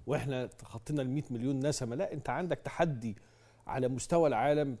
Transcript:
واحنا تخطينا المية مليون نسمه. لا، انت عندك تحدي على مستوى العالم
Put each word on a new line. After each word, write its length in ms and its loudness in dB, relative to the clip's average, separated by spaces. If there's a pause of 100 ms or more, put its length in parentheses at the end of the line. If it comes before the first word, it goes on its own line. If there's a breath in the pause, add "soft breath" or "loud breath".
واحنا 380 0
تخطينا 560 -6
المية 300 -2
مليون 360 0
نسمه. 280 -2
لا، 180 -4
انت 160 -6
عندك 280 -2
تحدي 580 -2 (520 soft breath)
على 200 0
مستوى 400 4
العالم 540 4